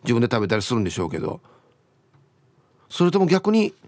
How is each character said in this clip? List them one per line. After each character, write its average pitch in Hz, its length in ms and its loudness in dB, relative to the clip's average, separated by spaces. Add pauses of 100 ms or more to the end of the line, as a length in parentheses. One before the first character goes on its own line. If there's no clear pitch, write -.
自 120 100 0
分 117 80 2
で 120 100 2
食 113 100 0
べ 104 60 -2
た 110 80 0
り 107 60 0
す 123 120 -4
る 117 60 0
ん 104 40 0
で 90 60 -4
し 85 100 -6
ょ 90 60 -4
う 80 40 -6
け 78 100 -8
ど。 - 220 -8 (1500)
そ - 160 0
れ 175 60 4
と 196 80 2
も 190 60 4
逆 185 260 2
に、 220 220 2 (140)